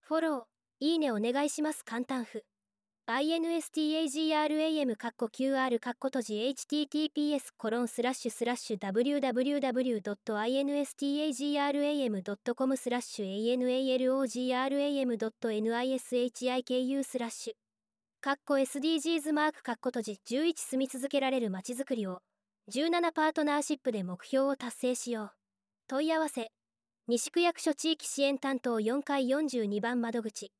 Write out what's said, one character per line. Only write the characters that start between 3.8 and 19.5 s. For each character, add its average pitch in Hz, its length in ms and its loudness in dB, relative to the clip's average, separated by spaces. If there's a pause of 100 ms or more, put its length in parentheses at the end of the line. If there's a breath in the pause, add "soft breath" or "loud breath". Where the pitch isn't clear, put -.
ィ 302 100 2
ー 311 120 2
エ - 20 -
ー - 20 -2
ジ 269 120 -4 (100)
ー 302 120 2
ア 302 40 2
ー - 20 0
ル 302 140 2
エ 311 80 2
ー 311 100 2
エ 285 60 2
ム 233 100 0
か 233 140 -6
っ - 80 -6
こ 233 100 0
キ 262 200 0
ュ 269 80 2
ー 262 60 2
ア 262 60 2
ー - 40 0
ル 233 100 2
か - 80 -6
っ 240 100 -4
こ - 80 -2
閉 262 140 0
じ、 214 160 -4
エ 226 100 0
イ 269 80 0
チ - 100 -10
テ - 120 -4
ィ 302 60 2
ー 285 40 -2
テ - 120 -4
ィ 311 80 2
ー - 40 -4
ピ 302 100 -2 (120)
ー - 20 2
エ 277 40 0
ス - 120 -10
コ - 180 -6
ロ 233 120 0
ン 240 80 0
ス - 120 -4
ラ 247 100 2
ッ - 20 -2
シ - 160 -4
ュ - 20 -2
ス - 140 -4
ラ 240 80 0
ッ - 20 0
シ - 200 -6
ュ - 20 -10
ダ 190 160 -4
ブ 226 100 4
リ 277 80 2
ュ 285 60 2
ー - 20 2
ダ 262 140 0
ブ 247 100 2
リ 277 80 0
ュ 285 60 2
ー - 20 2
ダ 262 140 0
ブ 254 100 2
リ 247 120 0
ュ - 20 -2
ー 196 40 -4
ド 202 120 -4
ッ 202 100 -6
ト 214 160 -2
ア 220 80 0
イ 254 80 2
エ 277 80 2
ヌ 285 140 0
エ 285 80 0
ス - 100 -12
テ 277 120 -2
ィ 277 100 0
ー 302 100 0
エ - 20 0
ー 285 40 -2
ジ 254 140 -4
ー 285 180 2
ア 285 40 2
ー 285 40 0
ル 285 100 2
エ 294 80 2
ー 285 140 0
エ 240 40 0
ム 202 120 -2
ド 202 120 -6
ッ 202 80 -6
ト 240 140 -2
コ 262 100 0
ム 262 120 2
ス - 120 -4
ラ 240 100 0
ッ - 20 -4
シ - 220 -8
ュ - 20 -2
エ 190 40 -6
ー 220 240 0
エ 254 40 2
ヌ 247 120 2
エ 254 100 2
ー 262 140 2
エ 254 40 2
ル 254 180 4
オ 269 80 2
ー 262 40 0
ジ 233 200 -4
ー 254 160 2
ア - 20 0
ー 269 40 0
ル 277 100 2
エ 285 80 2
ー 285 120 0
エ 269 60 2
ム 240 120 0
ド 220 100 -2
ッ 220 100 -4
ト 233 140 -2
エ 214 80 0
ヌ 226 160 0
ア 240 80 0
イ 262 80 0
エ 262 80 0
ス - 160 -4
エ 240 80 4
イ 247 80 0
チ 254 180 -2
ア 247 60 0
イ 254 80 0
ケ 254 160 0
ー - 40 2
ユ 269 180 0
ー - 20 -2
ス 262 160 -4
ラ 233 80 -2
ッ - 20 -8
シ - 220 -10
ュ - 20 -14 (680)
か 277 120 0
っ - 20 2 (100)
こ 285 120 2
エ 269 80 4
ス 277 140 -4
デ 277 80 0
ィ 330 80 4
ー 311 60 0
ジ 311 160 -2
ー 302 40 0
ズ 302 120 0
マ 302 140 2
ー 311 40 2